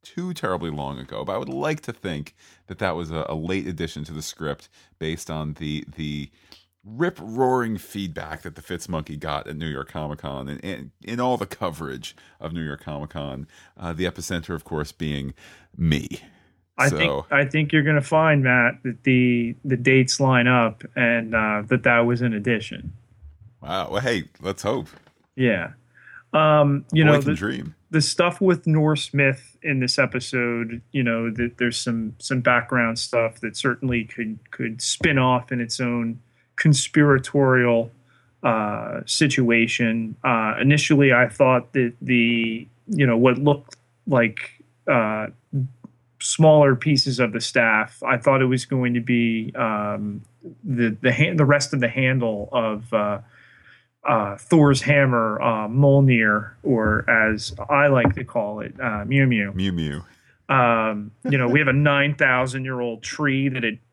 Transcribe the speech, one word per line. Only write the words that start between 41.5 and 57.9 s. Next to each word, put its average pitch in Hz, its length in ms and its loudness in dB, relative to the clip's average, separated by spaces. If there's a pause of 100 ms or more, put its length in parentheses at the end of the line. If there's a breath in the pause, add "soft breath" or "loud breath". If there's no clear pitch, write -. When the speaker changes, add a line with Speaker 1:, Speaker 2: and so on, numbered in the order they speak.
Speaker 2:
that 120 280 0
the, 117 640 0 (200)
you 147 200 2
know, 117 100 4
what 127 200 4
looked 139 380 0 (320)
like, 117 560 -2 (240)
uh, 107 400 0 (920)
smaller 151 560 6
pieces 135 440 0
of 117 140 2
the 113 80 -4
staff, 110 600 0
I 127 140 0
thought 135 240 4
it 131 40 4
was 127 200 0
going 127 280 -2
to 120 80 0
be, 117 540 0
um, 104 640 -4 (420)
the, 120 380 0
the 127 100 2
han-, 165 260 0
the 151 80 6
rest 143 280 2
of 139 60 -2
the 123 100 0
handle 120 640 -2
of, 113 420 -2
uh, 104 260 0 (880 soft breath)
uh, 104 300 0
Thor's 143 440 4
hammer, 127 600 2
uh, 110 260 0
Mjolnir, 123 840 4 (120)
or 107 460 0
as 110 440 0 (160)
I 143 180 4
like 127 280 2